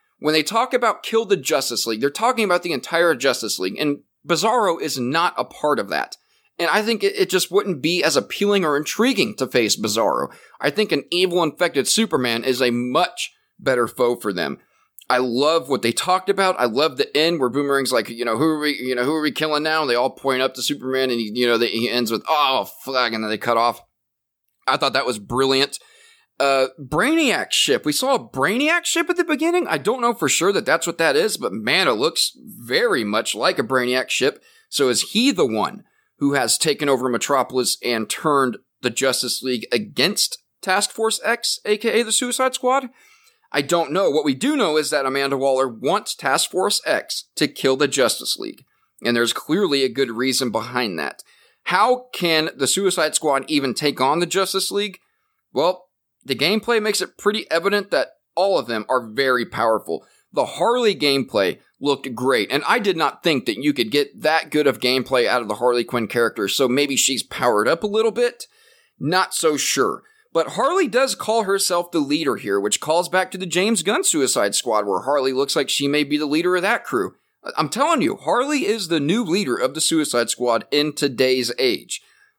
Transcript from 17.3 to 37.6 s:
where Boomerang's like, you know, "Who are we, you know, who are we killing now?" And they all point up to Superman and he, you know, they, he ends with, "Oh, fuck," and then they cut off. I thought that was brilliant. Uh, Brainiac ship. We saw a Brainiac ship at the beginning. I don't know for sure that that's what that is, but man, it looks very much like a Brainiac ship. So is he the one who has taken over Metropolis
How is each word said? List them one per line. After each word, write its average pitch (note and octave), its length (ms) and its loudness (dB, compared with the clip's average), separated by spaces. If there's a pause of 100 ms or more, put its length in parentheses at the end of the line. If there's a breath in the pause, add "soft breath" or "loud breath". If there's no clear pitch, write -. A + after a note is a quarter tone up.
where B2+ 100 0
Boomerang's C#3 420 0
like, A2+ 160 0
you A#2 160 -6
know, A2+ 140 -2
"Who C3+ 60 2
are D#3 160 0
we, D3 140 0
you B2+ 200 -4
know, B2 100 0
who D3 100 0
are D#3+ 60 -2
we D3+ 120 -2
killing D3+ 300 -2
now?" D#3 200 0
And C#3 80 0
they A#2+ 40 2
all B2 160 2
point C3 320 -2
up C3 120 0
to B2+ 80 -10
Superman C3 480 -2
and A#2 100 -2
he, G#2+ 140 -6
you B2 120 2
know, A#2+ 120 4
they, A#2 100 2
he A2+ 220 -2
ends A#2 200 0
with, G#2+ 180 -2
"Oh, C3+ 400 0 (160)
fuck," B2+ 280 0
and A2 100 -4
then G#2+ 80 -4
they G#2+ 80 -2
cut A#2 180 0
off. A#2 260 2 (840)
I C3 100 2
thought C#3 160 0
that B2+ 140 0
was A#2 120 -2
brilliant. C3+ 600 0 (640 soft breath)
Uh, C3+ 280 4 (120)
Brainiac G3 720 0
ship. - 340 2
We D3+ 80 0
saw C4 220 0
a B2 140 -2
Brainiac C#4 560 0
ship E4 260 -2
at F4 60 -2
the F4 80 2
beginning. E4 420 0
I D#3+ 120 -2
don't B3 220 -2
know A#3+ 140 2
for E3 140 0
sure F3 240 2
that E3 120 0
that's D3+ 220 2
what E3+ 120 -6
that D#3 180 4
is, F3+ 200 2
but A2 160 -4
man, C3+ 360 2
it B2+ 40 4
looks C3 440 0
very C#3 680 0
much G#2+ 300 0
like D3+ 240 0
a C3+ 60 2
Brainiac B2+ 440 0
ship. - 340 0 (260 soft breath)
So C#3 200 2
is A#2 220 0
he B3 200 2
the F3 160 2
one G#2+ 380 -4 (340)
who C#3 160 0
has B2 220 0
taken D3 320 -2
over C3 200 2
Metropolis B2+ 760 0